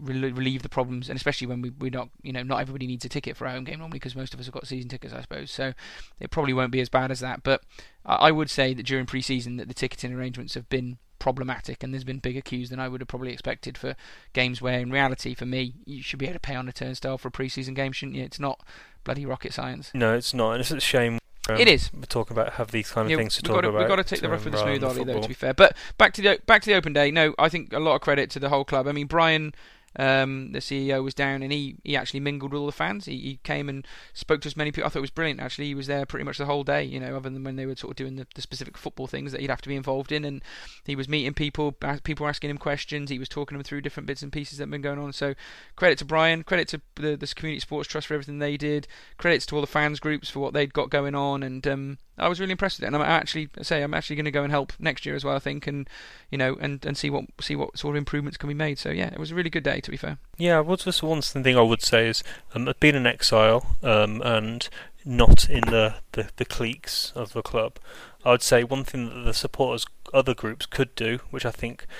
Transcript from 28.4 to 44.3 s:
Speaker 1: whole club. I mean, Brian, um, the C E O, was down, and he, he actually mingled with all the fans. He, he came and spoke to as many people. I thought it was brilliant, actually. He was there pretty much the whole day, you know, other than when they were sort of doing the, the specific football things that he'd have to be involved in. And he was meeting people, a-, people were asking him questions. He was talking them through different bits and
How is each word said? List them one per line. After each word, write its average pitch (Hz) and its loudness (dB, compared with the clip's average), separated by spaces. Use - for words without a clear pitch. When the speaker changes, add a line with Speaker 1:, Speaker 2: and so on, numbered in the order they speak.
Speaker 1:
whole 139 2
club. 135 0
I 143 -2
mean, 143 -6
Brian, 156 2
um, 135 2
the 135 -6
C 139 -2
E 139 2
O, 135 0
was 135 -4
down, 139 -2
and 135 -4
he, 143 -4
he 143 -2
actually 139 -4
mingled 139 -4
with 143 -4
all 143 -4
the 147 -4
fans. 185 -4
He, 135 -8
he 135 -10
came 143 -4
and 135 -10
spoke 156 0
to - -10
as 143 -8
many 151 -2
people. - -4
I - -2
thought 147 -4
it - -4
was 135 -8
brilliant, 151 -4
actually. 143 -8
He 143 -6
was 135 -8
there 139 -2
pretty 135 -8
much 143 -8
the 143 -4
whole 143 -2
day, 143 0
you 135 -8
know, 127 -8
other 135 -8
than 131 -8
when 131 -8
they 131 -6
were 135 -6
sort - -12
of 139 -12
doing 131 -8
the, 131 -12
the 131 -14
specific - -12
football 131 -8
things 139 -8
that 135 -6
he'd 135 -4
have 123 -2
to - -12
be 139 -4
involved 135 -4
in. 151 -2
And 139 -8
he 143 -4
was 135 -6
meeting 147 -2
people, 147 -2
a-, 143 -4
people 147 -6
were 147 0
asking 143 -6
him 147 -4
questions. 143 -6
He 131 -4
was 127 -8
talking 143 -8
them 139 -10
through 143 -8
different 147 -8
bits 139 -6
and 143 -10